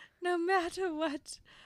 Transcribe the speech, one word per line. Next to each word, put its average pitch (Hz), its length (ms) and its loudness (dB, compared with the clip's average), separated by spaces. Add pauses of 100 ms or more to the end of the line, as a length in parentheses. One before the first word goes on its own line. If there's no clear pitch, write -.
(220)
No 359 160 2
matter 349 560 2
what." 302 460 -4 (260)